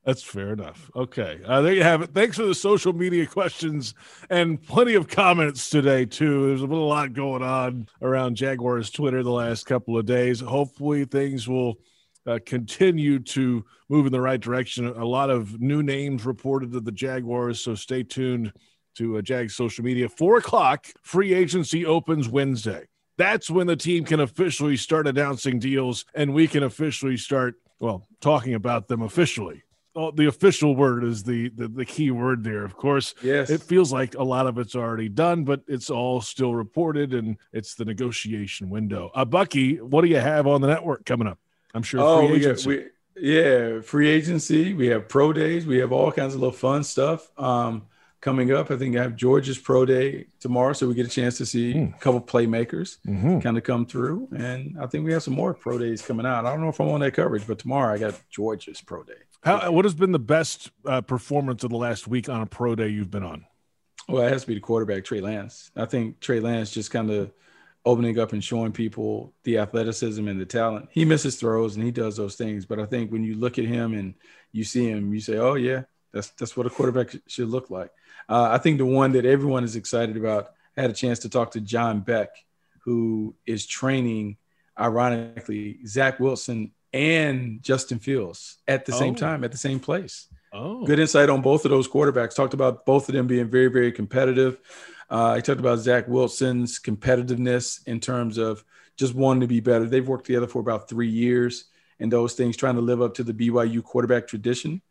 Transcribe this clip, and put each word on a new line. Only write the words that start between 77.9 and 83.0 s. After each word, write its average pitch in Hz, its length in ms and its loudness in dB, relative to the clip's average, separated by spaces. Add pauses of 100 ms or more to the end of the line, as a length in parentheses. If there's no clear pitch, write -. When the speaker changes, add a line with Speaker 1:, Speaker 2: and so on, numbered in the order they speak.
Speaker 2:
Uh, 117 240 4
I 123 60 4
think 151 200 2
the 135 80 2
one 135 280 4
that 127 100 4
everyone 135 400 2
is 113 100 -6
excited 113 420 -2
about, 107 340 -2 (260)
I 131 60 -2
had 127 80 2
a 110 40 -8
chance 120 260 -2
to 117 80 -10
talk 117 240 0
to 113 80 -6
John 110 420 0
Beck, 107 260 0 (560)
who 113 500 -2 (120)